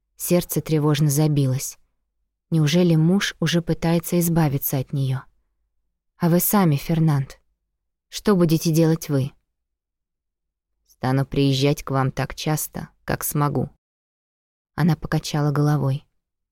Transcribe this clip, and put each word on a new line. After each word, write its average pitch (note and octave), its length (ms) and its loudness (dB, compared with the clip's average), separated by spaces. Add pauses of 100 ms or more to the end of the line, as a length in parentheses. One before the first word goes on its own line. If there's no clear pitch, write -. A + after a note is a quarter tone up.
(160)
Сердце - 440 -2
тревожно D3+ 500 2
забилось. C#3+ 680 0 (720)
Неужели E3 440 2
муж E3+ 460 2
уже E3 200 0
пытается E3+ 600 -2
избавиться D#3 580 0
от - 140 -6
нее? C3 300 -2 (960)
«А E3+ 120 0
вы E3+ 100 4
сами, F3+ 380 2
Фернанд, D#3+ 640 0 (680)
что - 280 0
будете E3 340 2
делать D#3+ 380 2
вы?» C3+ 240 -2 (1500)
«Стану C3+ 400 -2
приезжать C#3 560 0
к - 80 -12
вам C3+ 220 0
так - 240 -6
часто, - 540 -6 (140)
как - 200 -4
смогу». C#3+ 440 -2 (1080)
Она D#3 180 2
покачала D3+ 560 -4
головой. C#3+ 560 -2 (460)